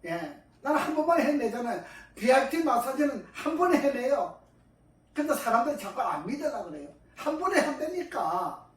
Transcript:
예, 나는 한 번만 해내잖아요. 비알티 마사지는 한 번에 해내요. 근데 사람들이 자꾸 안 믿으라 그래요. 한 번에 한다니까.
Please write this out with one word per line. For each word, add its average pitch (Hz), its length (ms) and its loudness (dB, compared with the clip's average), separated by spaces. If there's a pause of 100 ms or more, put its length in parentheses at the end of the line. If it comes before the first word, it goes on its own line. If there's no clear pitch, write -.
예, 330 380 -6 (180)
나는 294 180 2
한 311 160 -2
번만 311 260 4
해내잖아요. 240 640 0 (320)
비알티 269 480 4
마사지는 269 720 0
한 311 240 -4
번에 349 220 4
해내요. 262 600 0 (760)
근데 294 200 0
사람들이 233 440 2
자꾸 - 240 -8
안 170 240 -4
믿으라 285 380 -4
그래요. - 240 -12 (280)
한 302 220 -2
번에 359 220 2
한다니까. 311 1040 -4 (120)